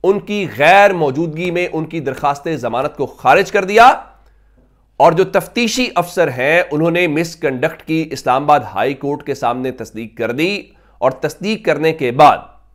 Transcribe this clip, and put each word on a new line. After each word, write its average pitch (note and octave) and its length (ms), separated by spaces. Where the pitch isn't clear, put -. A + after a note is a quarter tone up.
उनकी G3+ 420
गैर F3 460
मौजूदगी D#3+ 580
में F3 180
उनकी D#3+ 320
दरखास्त C#3 480
जमानत C3 500
को C3+ 80
खारिज E3+ 440
कर G3 140
दिया A3+ 500
और E3 140
जो F#3 100
तफ्तीशी A#3 640
अफसर E3+ 400
हैं, C#3+ 420
उन्होंने E3 380
मिसकंडक्ट D3 760
की D#3+ 200
इस्लामाबाद C3+ 600
हाई A#2+ 300
कोर्ट D3 320
के C#3 80
सामने B2+ 360
तस्दीक A2+ 460
कर A#2 160
दी F3+ 400
और - 220
तस्दीक G3 420
करने D#3+ 280
के D3 180
बाद C3 500